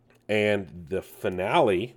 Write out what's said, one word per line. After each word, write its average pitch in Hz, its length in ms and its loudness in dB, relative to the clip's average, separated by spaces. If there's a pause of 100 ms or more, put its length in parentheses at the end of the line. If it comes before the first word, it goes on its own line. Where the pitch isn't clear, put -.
(280)
and 101 640 -2
the 92 100 -2
finale, 123 960 0